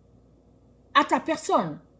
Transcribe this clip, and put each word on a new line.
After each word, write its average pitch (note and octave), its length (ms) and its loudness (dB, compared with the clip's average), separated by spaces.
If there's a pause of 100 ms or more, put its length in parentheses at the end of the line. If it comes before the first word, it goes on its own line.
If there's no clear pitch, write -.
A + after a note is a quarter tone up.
(960)
à C5 80 6
ta C#4+ 160 0
personne A3+ 600 -2 (200)